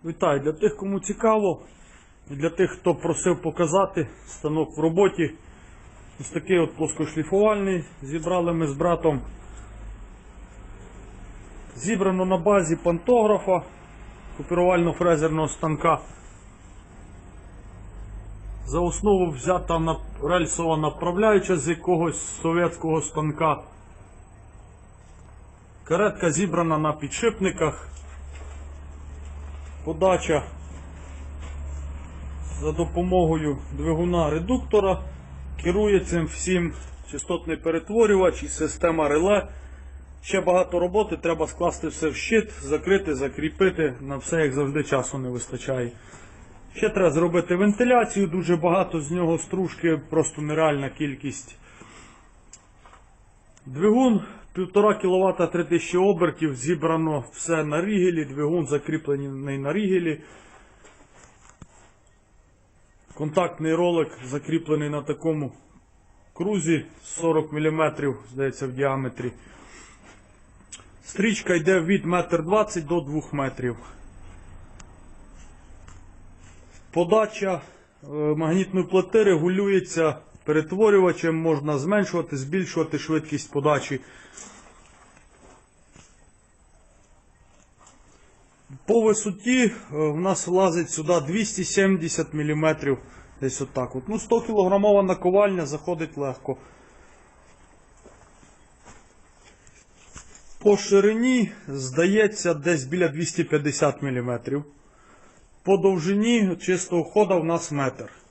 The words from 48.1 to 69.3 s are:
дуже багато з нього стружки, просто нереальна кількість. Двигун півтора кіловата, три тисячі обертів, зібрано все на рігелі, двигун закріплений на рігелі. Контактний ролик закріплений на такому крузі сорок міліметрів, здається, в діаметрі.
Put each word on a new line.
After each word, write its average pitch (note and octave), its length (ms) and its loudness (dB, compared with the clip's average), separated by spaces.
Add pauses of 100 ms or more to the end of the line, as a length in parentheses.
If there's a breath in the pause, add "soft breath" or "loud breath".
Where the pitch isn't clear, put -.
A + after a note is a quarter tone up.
дуже F3 280 2
багато E3+ 460 2
з C#3+ 100 -6
нього E3+ 260 0
стружки, E3 720 -2
просто D3+ 320 0
нереальна D3+ 480 0
кількість. C#3 640 -8 (2000 loud breath)
Двигун G#3+ 560 4 (320 loud breath)
півтора G#3 420 2
кіловата, F#3 520 2
три E3+ 160 0
тисячі E3 340 0
обертів, E3 580 2
зібрано D#3 680 -2 (100)
все D#3+ 300 -2
на D3+ 180 -2
рігелі, F3+ 440 2
двигун D3 420 -2
закріплений C#3 880 -4
на C#3 160 -4
рігелі. F3+ 480 0 (3000 loud breath)
Контактний D#3+ 600 -2
ролик E3+ 380 0 (140)
закріплений D3 640 -2
на D3 120 -4
такому D3 500 -4 (800)
крузі E3+ 520 -2 (180)
сорок D#3 500 -2
міліметрів, D#3 640 0 (160)
здається, C3+ 340 -4
в B2+ 40 -8
діаметрі. C3 600 -2 (1700 loud breath)